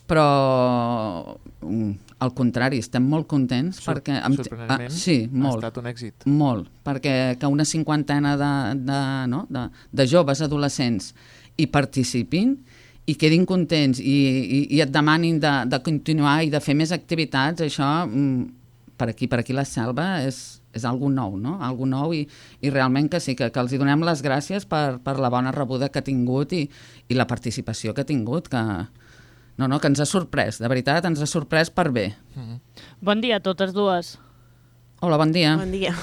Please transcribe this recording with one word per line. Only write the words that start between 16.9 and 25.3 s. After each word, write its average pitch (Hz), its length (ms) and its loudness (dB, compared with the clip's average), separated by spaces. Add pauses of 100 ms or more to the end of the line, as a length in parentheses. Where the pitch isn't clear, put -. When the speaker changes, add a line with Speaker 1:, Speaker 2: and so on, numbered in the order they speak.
Speaker 1:
activitats, 160 680 -2
això, 143 300 0 (160)
mm, 131 380 0 (520)
per 117 140 -2
aquí, 120 180 -4
per 120 140 0
aquí 123 100 -6
la 139 120 -2
Selva 135 580 -4
és, - 380 -8 (120)
és 113 120 -8
algo 131 260 0
nou, 117 260 -2
no? 131 240 -6
Algo 127 260 -6
nou 139 280 -2
i, 147 100 -4 (380)
i 143 80 0
realment 135 400 2
que 175 100 0
sí, 139 160 -4
que, 117 140 0
que 131 100 -2
els 123 120 -2
hi 139 60 -2
donem 143 240 4
les 165 200 0
gràcies 147 440 -2
per, 143 360 -2
per 135 160 -2
la 131 120 2